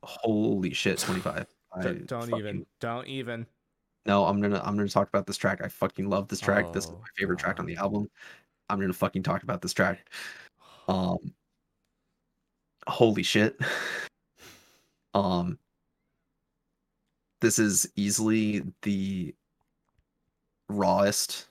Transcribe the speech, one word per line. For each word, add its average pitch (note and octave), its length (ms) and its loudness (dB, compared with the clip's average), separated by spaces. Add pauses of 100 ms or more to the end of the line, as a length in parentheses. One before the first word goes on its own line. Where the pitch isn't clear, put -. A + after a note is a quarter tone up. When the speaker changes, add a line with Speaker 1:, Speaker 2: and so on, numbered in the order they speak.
Speaker 1:
Holy G#2 680 -2
shit, F#2 260 0
twenty-five. F#2 480 -4 (160)
Speaker 2:
<laughs> - 180 -12
Don't, - 60 -2
Speaker 1:
I - 60 0 (120)
Speaker 2:
don't B2 180 -6
Speaker 1:
fucking A#2+ 160 -4
Speaker 2:
even. G#2 280 -6 (140)
Don't A#2+ 260 -6
even. A#2+ 400 -8 (580)
Speaker 1:
No, G2+ 220 6
I'm G2+ 160 2
gonna, G2+ 200 2
I'm G2+ 140 -2
gonna G#2 120 0
talk G2 200 2
about G2 180 0
this G2+ 120 -6
track. F#2+ 260 0
I F#2 40 -6
fucking F#2+ 420 -4
love G2 180 0
this G2 120 -6
track. G2 320 2
This F#2 120 -2
is D#2+ 60 -12
Speaker 2:
Oh, E2+ 80 -16
Speaker 1:
my G#2+ 80 -18 (100)
favorite - 220 0
track F#3 220 -4
on - 60 -4
Speaker 2:
God. E3+ 80 -6
Speaker 1:
the E3+ 60 -8
album. G3+ 300 0 (580)
I'm G2+ 120 -2
gonna G2 120 0
fucking F#2+ 300 -2
talk - 200 -2
about - 200 -4
this - 100 -4
track. F#2 420 0
Speaker 2:
<sighs> - 760 -14
Speaker 1:
Um, F2+ 440 0 (1600)
holy A2+ 340 4
shit. G#2+ 380 4
<laughs> - 100 -2 (1400)
Um, F2+ 440 0 (1800)
this A2+ 160 4
is G#2 280 4 (100)
easily G#2+ 680 2 (180)
the F#2+ 540 -2 (1400)
rawest G2+ 800 2